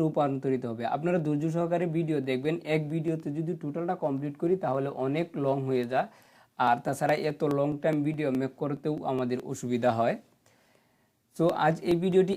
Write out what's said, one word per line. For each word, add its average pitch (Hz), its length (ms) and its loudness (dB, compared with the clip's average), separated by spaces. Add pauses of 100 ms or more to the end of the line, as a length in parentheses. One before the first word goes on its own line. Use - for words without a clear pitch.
রূপান্তরিত 139 680 0
হবে। 117 140 -6 (120)
আপনারা 175 300 2
ধৈর্য 151 180 0 (100)
সহকারে 170 320 0 (100)
ভিডিও 160 220 0 (120)
দেখবেন, 131 240 0 (200)
এক 160 80 2 (100)
ভিডিওতে 160 360 -2 (100)
যদি 165 140 -2 (100)
টোটালটা 165 320 -4 (100)
কমপ্লিট 143 380 -2
করি 170 120 4 (100)
তাহলে 139 240 0 (180)
অনেক 156 200 0 (180)
লং 139 120 2 (120)
হয়ে 127 240 2
যায়, 160 160 0 (500)
আর 123 260 4
তাছাড়া 143 300 0 (160)
এত 147 100 -6 (180)
লং 143 100 2 (140)
টাইম 156 140 2 (120)
ভিডিও 151 200 -2 (120)
মেক 131 120 -2 (100)
করতেও 143 320 -4 (180)
আমাদের 127 260 -2 (140)
অসুবিধা 123 460 0
হয়। 127 180 2 (1200)
So 160 80 2 (220)
আজ 160 80 4 (160)
এই 175 140 4
ভিডিওটি 185 320 4